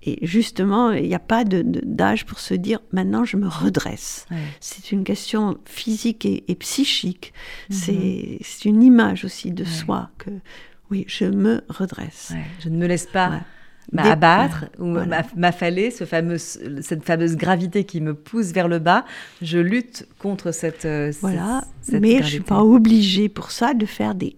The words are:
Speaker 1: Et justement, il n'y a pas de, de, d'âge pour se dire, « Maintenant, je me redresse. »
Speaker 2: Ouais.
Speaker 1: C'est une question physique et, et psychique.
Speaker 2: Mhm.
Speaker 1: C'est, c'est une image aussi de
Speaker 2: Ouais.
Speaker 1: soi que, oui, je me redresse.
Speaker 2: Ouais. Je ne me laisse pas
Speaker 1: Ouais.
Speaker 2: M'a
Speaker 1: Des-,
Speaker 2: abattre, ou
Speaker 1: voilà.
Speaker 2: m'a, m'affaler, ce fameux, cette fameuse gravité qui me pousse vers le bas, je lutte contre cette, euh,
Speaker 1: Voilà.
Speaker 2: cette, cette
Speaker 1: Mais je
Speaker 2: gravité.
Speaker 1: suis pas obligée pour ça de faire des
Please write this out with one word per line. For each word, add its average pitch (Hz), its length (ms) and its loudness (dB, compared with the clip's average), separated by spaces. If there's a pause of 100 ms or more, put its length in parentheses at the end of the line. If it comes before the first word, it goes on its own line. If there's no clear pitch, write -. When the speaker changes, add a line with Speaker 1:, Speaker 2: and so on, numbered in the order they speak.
Speaker 1:
Et - 220 -4
justement, 208 640 2
il 143 160 0
n'y 180 80 -2
a 170 40 -2
pas - 260 0
de, 190 160 2
de, 170 240 0
d'âge 202 400 0
pour - 140 -14
se - 140 -6
dire, « 202 260 -2 (120)
Maintenant, 190 320 0
je 226 140 -2
me 196 100 0
redresse. » - 840 -4
Speaker 2:
Ouais. 170 40 -8 (240)
Speaker 1:
C'est - 320 -14
une 196 140 -2
question 208 580 -2
physique 220 640 -4
et, 196 240 -2
et 180 60 0
psychique. - 760 -4 (380)
Speaker 2:
Mhm. 196 80 -6
Speaker 1:
C'est, 190 640 -2
c'est - 240 -10
une 214 180 6
image 226 400 8
aussi 185 300 -8
de 180 100 -6
Speaker 2:
Ouais. 170 60 -6
Speaker 1:
soi 165 480 -4
que, - 140 -12 (600)
oui, 196 160 -4
je - 160 -4
me 202 460 2
redresse. - 680 -8
Speaker 2:
Ouais. 160 80 -8 (180)
Je 165 60 -8
ne 165 80 -2
me 170 120 0
laisse 175 180 0
pas 185 240 0
Speaker 1:
Ouais. 156 80 -4 (540)
Speaker 2:
M'a 160 120 0
Speaker 1:
Des-, 143 60 8
Speaker 2:
abattre, 165 560 4 (140)
ou 175 140 -4
Speaker 1:
voilà. 175 120 0
Speaker 2:
m'a, 165 180 -2 (120)
m'affaler, 175 560 0
ce 208 140 -10
fameux, 170 320 -2
cette 151 680 -8
fameuse 165 320 0
gravité 185 480 0
qui 180 180 -6
me 151 120 -2
pousse 196 380 -4
vers 175 160 0
le 170 120 2
bas, 175 260 2 (360)
je 170 180 -2
lutte 220 480 -2 (120)
contre 196 320 -4
cette, 160 340 -6
euh, 151 260 -2 (100)
Speaker 1:
Voilà. 196 420 -2 (180)
Speaker 2:
cette, - 120 -8
cette 202 80 2
Speaker 1:
Mais 214 100 6
je - 80 8
Speaker 2:
gravité. 151 120 0
Speaker 1:
suis 147 120 -4
pas 208 200 4
obligée 220 680 6
pour - 220 -12
ça 247 220 0
de 220 120 0
faire 208 300 -4
des - 220 -6